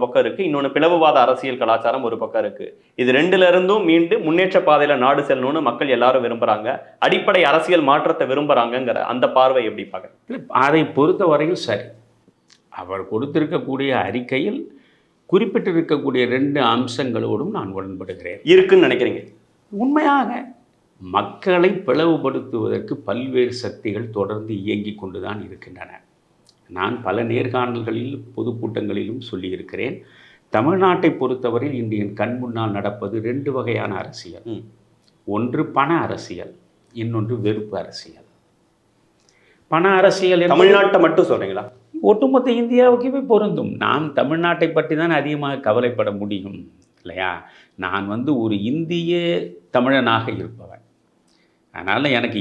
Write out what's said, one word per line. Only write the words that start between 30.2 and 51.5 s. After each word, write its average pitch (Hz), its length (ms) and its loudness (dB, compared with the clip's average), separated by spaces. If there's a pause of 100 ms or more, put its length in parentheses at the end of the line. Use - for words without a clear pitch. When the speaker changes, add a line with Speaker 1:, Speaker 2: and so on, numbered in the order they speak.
Speaker 2:
தமிழ்நாட்டை 175 640 2
பொறுத்தவரையில் 123 640 -2
இன்று 110 240 -4
என் 101 160 -8
கண் 120 220 -2
முன்னால் 113 340 -4
நடப்பது 101 400 -6 (100)
ரெண்டு 139 300 -4
வகையான 110 340 -4 (120)
அரசியல். 90 500 -16
Speaker 1:
ம். 98 100 -10 (640)
Speaker 2:
ஒன்று 120 380 -2 (120)
பண 143 140 2 (140)
அரசியல், 95 480 -10 (420)
இன்னொன்று 113 400 -4 (120)
வெறுப்பு 107 360 -4
அரசியல். - 440 -18 (1500)
பண 165 100 4 (140)
அரசியல் 185 460 4
என்பது 175 120 4
Speaker 1:
தமிழ்நாட்டை 196 480 6
மட்டும் 175 280 4
சொல்றீங்களா? 98 320 -4 (460)
Speaker 2:
ஒட்டுமொத்த 262 380 2 (140)
இந்தியாவுக்குமே 247 580 4 (120)
பொருந்தும். 175 380 0 (140)
நாம் 135 220 0 (100)
தமிழ்நாட்டை 165 520 0 (100)
பற்றி 151 240 -2
தான் 170 160 0
அதிகமாக 143 480 -4
கவலைப்பட 110 440 0 (100)
முடியும் 98 380 -8 (440)
இல்லையா? 90 280 -6 (540)
நான் 98 280 -4
வந்து 123 180 -4 (120)
ஒரு 110 120 0 (160)
இந்திய 170 420 -2 (640)
தமிழனாக 123 480 2 (140)
இருப்பவன். - 440 -16 (920)